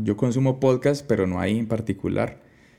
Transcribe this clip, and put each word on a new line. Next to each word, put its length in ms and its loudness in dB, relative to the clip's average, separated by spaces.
yo 140 0
consumo 420 0
podcast, 480 2
pero 220 2
no 100 -2
ahí 220 0
en 80 -4
particular. 840 -4